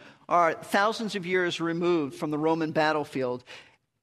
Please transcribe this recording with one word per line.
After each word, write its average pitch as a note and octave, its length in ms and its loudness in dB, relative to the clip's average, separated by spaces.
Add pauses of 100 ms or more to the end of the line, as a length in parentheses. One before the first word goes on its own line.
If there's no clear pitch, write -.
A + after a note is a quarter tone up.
(280)
are E3 260 4
thousands G#3+ 640 0
of F3 100 -8
years F3+ 340 0
removed E3 540 0
from D3+ 160 -6
the D3+ 80 -2
Roman D#3+ 320 0
battlefield. D3 720 0 (600)